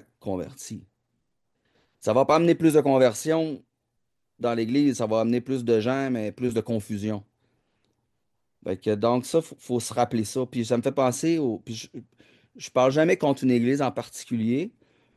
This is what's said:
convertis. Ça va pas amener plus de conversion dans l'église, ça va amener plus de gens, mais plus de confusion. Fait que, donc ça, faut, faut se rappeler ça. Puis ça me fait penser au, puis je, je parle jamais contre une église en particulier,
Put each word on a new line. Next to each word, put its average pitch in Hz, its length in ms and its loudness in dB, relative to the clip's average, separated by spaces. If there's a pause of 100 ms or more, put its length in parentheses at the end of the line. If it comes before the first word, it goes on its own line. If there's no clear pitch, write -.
(180)
convertis. 95 680 -10 (1160)
Ça 107 120 -2
va 131 120 4
pas 143 120 4
amener 170 200 4
plus 160 180 4
de 151 60 6
conversion 139 840 2 (800)
dans 120 140 -2
l'église, 120 420 2
ça 117 100 -2
va 110 140 2
amener 117 200 2
plus 127 240 -4
de 117 140 4
gens, 131 320 0
mais 107 220 -4
plus 123 200 -4
de 113 80 -2
confusion. 107 640 -4 (1400)
Fait 95 120 -6
que, 107 180 -2
donc 117 300 2
ça, 165 160 0
faut, - 180 -6
faut 123 200 -4
se 117 160 -8
rappeler 120 300 0
ça. 127 220 -4
Puis 123 180 -4
ça 120 120 0
me 120 60 0
fait 139 80 -2
penser 135 480 0
au, 123 200 -2
puis - 160 -14
je, 110 120 -14 (680)
je - 140 -16
parle 131 200 2
jamais 160 260 2
contre 139 280 0
une 127 80 4
église 123 300 2
en 131 100 -2
particulier, 120 800 -4 (440)